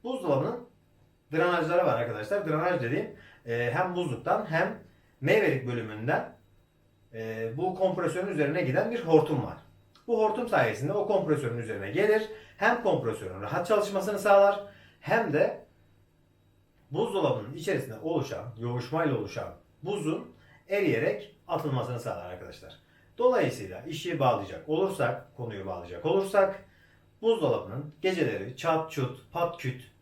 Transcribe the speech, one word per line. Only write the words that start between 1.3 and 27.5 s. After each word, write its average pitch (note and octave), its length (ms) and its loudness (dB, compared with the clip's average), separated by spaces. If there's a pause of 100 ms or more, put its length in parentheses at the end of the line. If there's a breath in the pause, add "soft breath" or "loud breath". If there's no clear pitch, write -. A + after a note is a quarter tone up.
drenajları E3+ 540 2
var - 140 2
arkadaşlar. A#2 480 -4
Drenaj D#3 340 0
dediğim, - 340 -2 (300 loud breath)
e, A#2+ 280 0
hem F3+ 220 0
buzluktan F3 540 -2
hem E3+ 300 0 (420 soft breath)
meyvelik C3+ 460 2
bölümünden, A2+ 680 -4 (760)
e, A2+ 440 -6
bu F#3 180 -2
kompresörün F3+ 520 0
üzerine D3 340 0
giden F#3 300 0
bir A3+ 140 -4
hortum D3+ 380 4
var. - 140 -10 (500)
Bu A3 160 2
hortum A#3 240 0
sayesinde A#2+ 460 2
o G#3 140 0
kompresörün C#3 500 2
üzerine G#2+ 340 -6
gelir. G#3+ 380 2 (280 loud breath)
Hem A#3+ 260 2
kompresörün G#2+ 580 -2
rahat F3+ 260 -4
çalışmasını G3+ 520 0
sağlar G3+ 440 8 (360 loud breath)
hem A3 340 0
de - 320 2 (1300)
buzdolabının D#3 640 0
içerisinde D#3 500 -4
oluşan, D#3 420 -4 (140)
yoğuşmayla B2 580 0
oluşan - 360 -6 (300)
buzun E3+ 480 -4 (380 soft breath)
eriyerek F3+ 680 0 (120)
atılmasını B2+ 520 -2
sağlar - 260 -6
arkadaşlar. - 480 -14 (440 soft breath)
Dolayısıyla F#3 640 2
işi D#3+ 380 -6
bağlayacak A#2 500 0
olursak, D#3 680 0
konuyu G#2 280 -8
bağlayacak F2+ 400 -10
olursak F#3+ 600 2 (560 soft breath)
buzdolabının D3 800 0